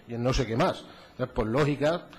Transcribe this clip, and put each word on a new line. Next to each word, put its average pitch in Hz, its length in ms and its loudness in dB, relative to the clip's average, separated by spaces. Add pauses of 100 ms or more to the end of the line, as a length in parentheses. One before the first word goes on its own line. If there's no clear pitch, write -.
y 117 80 -10
en 117 80 -2
no 127 100 4
sé 127 140 2
qué 113 100 -2
más. 165 280 0 (260)
Entonces, - 240 -6
por 110 140 0
lógica, 143 580 0 (120)